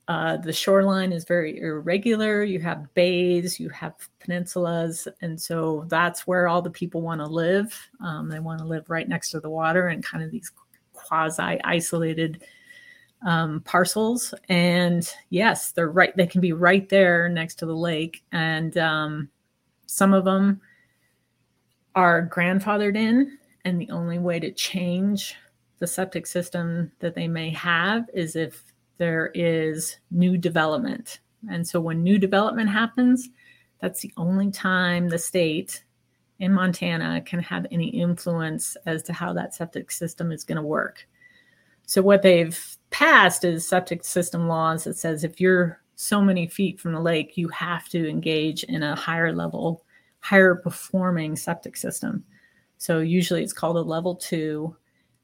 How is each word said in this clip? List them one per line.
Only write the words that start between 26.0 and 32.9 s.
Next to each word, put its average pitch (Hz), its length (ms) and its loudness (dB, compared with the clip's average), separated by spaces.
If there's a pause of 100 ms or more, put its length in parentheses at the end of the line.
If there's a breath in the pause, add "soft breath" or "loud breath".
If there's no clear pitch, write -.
system 170 720 -4
that 170 160 -6
they 170 140 -4
may 165 240 -4
have 180 600 0
is 165 240 -4
if 160 280 -6 (340)
there 160 380 0
is 160 640 -2 (120)
new 180 260 4
development. 160 840 0 (300)
And 170 180 -4
so 175 120 0
when 165 220 -2
new 190 160 6
development 202 520 2
happens, 247 600 2 (500 soft breath)